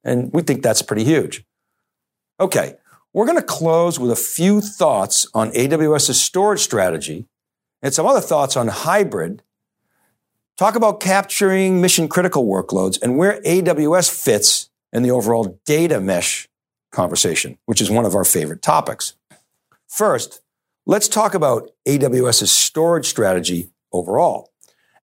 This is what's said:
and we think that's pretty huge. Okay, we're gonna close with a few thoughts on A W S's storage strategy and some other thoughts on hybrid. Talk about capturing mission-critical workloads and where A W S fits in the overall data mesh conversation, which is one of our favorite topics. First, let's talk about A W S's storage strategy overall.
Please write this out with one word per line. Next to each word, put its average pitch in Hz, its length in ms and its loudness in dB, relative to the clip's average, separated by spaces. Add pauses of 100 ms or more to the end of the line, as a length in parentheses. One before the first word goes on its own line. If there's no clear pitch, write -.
and 123 300 -2
we 165 100 0
think 135 200 -2
that's 113 200 2
pretty 110 220 -2
huge. 139 400 0 (960)
Okay, 104 340 -2 (380)
we're 214 140 0
gonna 339 160 2
close 165 580 0
with 123 100 0
a 110 60 0
few 196 440 0
thoughts 131 760 -2
on 110 200 0
A 123 140 2
W 156 260 2
S's 135 260 0
storage 196 400 0
strategy 87 640 -2 (560)
and 135 120 -4
some 160 120 0
other 254 140 4
thoughts 143 360 -2
on 120 100 0
hybrid. 110 760 -2 (1120)
Talk 202 180 2
about 220 260 2
capturing 190 800 2
mission-critical 175 640 2
workloads 95 560 -2
and 123 160 0
where 202 280 2
A 175 160 2
W 160 360 2
S 175 120 2
fits - 640 0 (220)
in 117 100 0
the 123 80 2
overall 113 540 0
data 151 360 0
mesh 92 480 -4 (420)
conversation, 82 760 -2
which 113 140 -2
is 101 100 -2
one 113 140 2
of 98 100 0
our 95 100 0
favorite 80 380 -2
topics. - 520 -2 (720)
First, - 520 -2 (460)
let's 208 220 2
talk 214 260 0
about 139 360 0 (160)
A 139 120 2
W 127 300 2
S's 110 240 2
storage 165 540 0
strategy 90 640 -2 (220)
overall. 98 600 -2 (520)